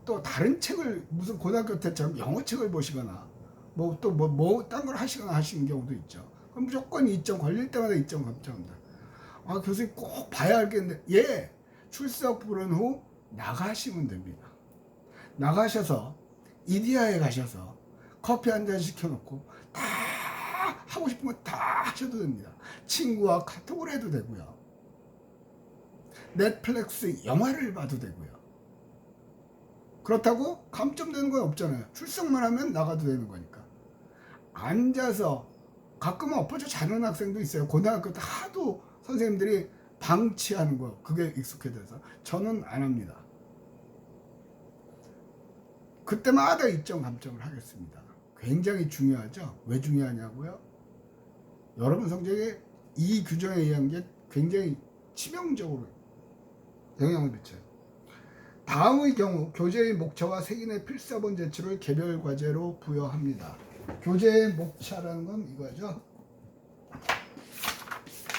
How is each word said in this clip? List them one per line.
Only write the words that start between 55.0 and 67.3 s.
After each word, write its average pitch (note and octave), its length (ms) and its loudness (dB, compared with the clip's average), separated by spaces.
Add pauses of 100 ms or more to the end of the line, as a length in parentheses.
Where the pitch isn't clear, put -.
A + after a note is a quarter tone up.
치명적으로 G#3 720 -4 (1120)
영향을 D3 300 2
미쳐요. - 280 -12 (1040)
다음의 C4 500 6
경우 F3+ 380 2
교재의 A3 420 4
목차와 E3+ 460 -2
색인의 A3 460 -6
필사본 G#3+ 500 -4
제출을 F3 440 -4
개별 D#3+ 420 0
과제로 D3+ 580 -2
부여합니다. C#3+ 760 -2 (460)
교재의 A3 520 8
목차라는 E3+ 720 -6
건 G#3 220 -6
이거죠. C#3 520 -10 (2500)